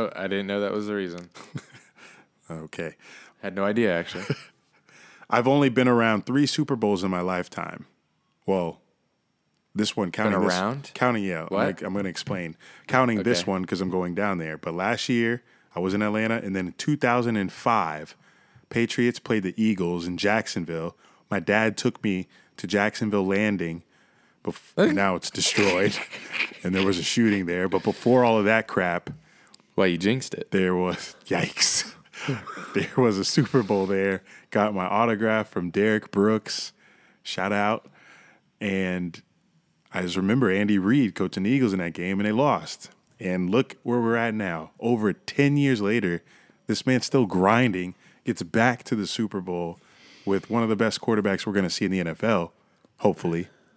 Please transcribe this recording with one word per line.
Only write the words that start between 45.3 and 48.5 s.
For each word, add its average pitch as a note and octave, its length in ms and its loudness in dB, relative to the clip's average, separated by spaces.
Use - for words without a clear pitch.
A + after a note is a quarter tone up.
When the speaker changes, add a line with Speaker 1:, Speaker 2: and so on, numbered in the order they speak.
Speaker 2:
years C3+ 240 2
later, G2+ 420 0
this - 200 -2
man's B2+ 200 2
still C3 200 4
grinding, F#2 680 2
gets A2+ 180 -4
back A2+ 420 2